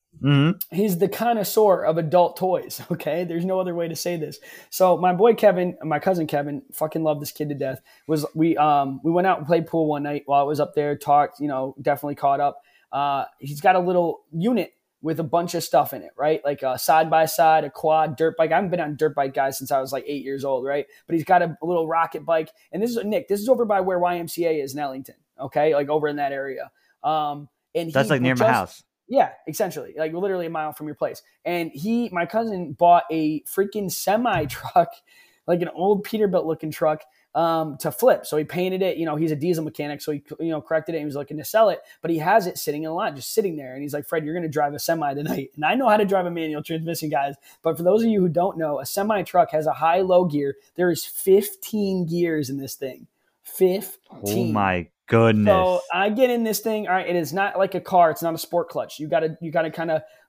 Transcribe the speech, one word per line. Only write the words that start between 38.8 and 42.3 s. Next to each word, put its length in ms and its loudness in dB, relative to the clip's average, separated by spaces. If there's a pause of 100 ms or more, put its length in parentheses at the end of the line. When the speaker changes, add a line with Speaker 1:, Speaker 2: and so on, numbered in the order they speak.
Speaker 2:
it. 160 0
You 80 -4
know, 100 -4
he's 160 0
a 40 -2
diesel 280 -2
mechanic, 380 -8
so 100 -6
he, 120 -8 (160)
you 100 -4
know, 120 -4
corrected 340 -2
it 20 -4
and 60 -6
he 20 -6
was 100 -6
looking 220 -8
to 80 -10
sell 240 4
it. 100 -2 (220)
But 80 -4
he 80 0
has 300 2